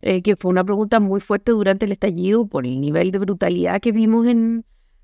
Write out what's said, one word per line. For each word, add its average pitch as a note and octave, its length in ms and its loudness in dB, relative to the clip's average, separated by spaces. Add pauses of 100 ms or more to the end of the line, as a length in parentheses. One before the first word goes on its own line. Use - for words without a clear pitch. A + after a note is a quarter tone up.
Eh, F#3 200 0
que G3+ 140 2
fue F#3 140 -4
una F3+ 140 2
pregunta G#3 360 0
muy G3+ 200 0
fuerte G3+ 320 -2
durante G3+ 340 2
el G3+ 60 -2
estallido G3 560 0
por C#3 180 -4
el B2+ 140 -4
nivel D#3+ 320 0
de F#3+ 80 -2
brutalidad F3+ 640 -2
que A#3 100 0
vimos A3+ 360 2
en, A3+ 360 0 (400)